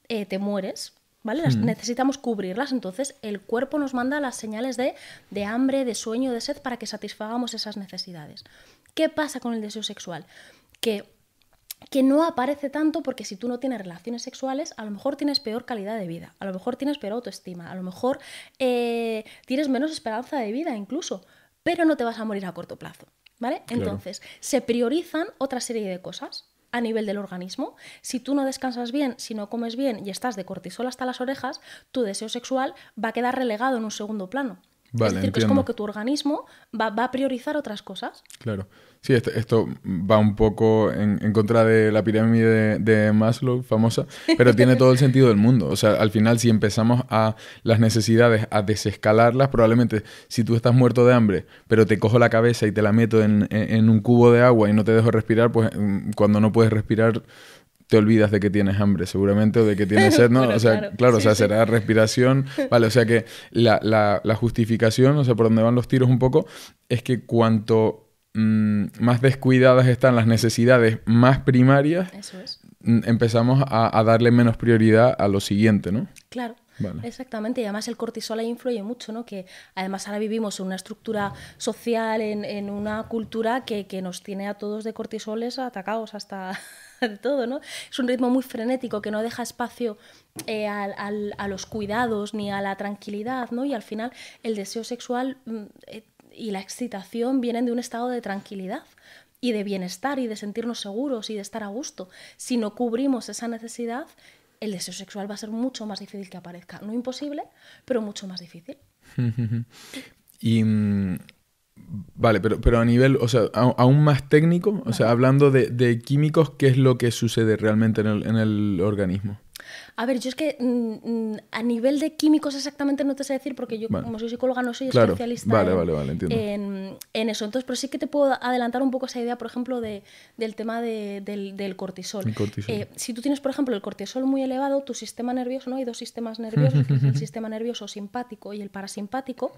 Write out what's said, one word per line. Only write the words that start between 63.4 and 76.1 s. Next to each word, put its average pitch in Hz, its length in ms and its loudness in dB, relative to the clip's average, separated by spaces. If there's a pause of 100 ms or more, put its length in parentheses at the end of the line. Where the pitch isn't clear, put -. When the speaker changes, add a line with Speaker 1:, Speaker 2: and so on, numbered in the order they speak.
Speaker 2:
la, 110 320 4
la, 104 400 2
la 110 100 2
justificación, 117 840 2
o 147 80 2
sea, 120 120 2
por 113 100 4
donde 110 160 4
van 117 140 4
los 120 100 0
tiros 127 220 4
un 123 100 4
poco, 131 280 2 (420)
es 117 160 -2
que 123 200 -2
cuanto, 113 840 2 (240)
mm, 107 520 2 (120)
más 120 220 2
descuidadas 127 640 6
están 123 300 4
las 113 100 4
necesidades 117 800 4
más 123 360 4
primarias, 139 720 4
Speaker 1:
Eso 196 280 -16
es. - 200 -16 (200)
Speaker 2:
mm, 117 240 2
empezamos 120 640 2
a, 113 280 2
a 113 60 4
darle 113 300 6
menos 120 240 6
prioridad 113 600 6
a 101 120 2
lo 98 100 2
siguiente, 101 540 2
¿no? 117 160 -2 (200)